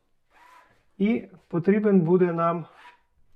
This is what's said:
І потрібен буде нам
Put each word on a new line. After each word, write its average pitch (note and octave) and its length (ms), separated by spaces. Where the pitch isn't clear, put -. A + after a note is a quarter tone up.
І A3+ 300
потрібен G3 540
буде F3 320
нам E3+ 320